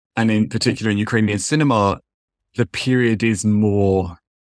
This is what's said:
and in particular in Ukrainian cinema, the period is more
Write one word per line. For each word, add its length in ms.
and 140
in 180
particular 420
in 60
Ukrainian 420
cinema, 600
the 80
period 580
is 220
more 720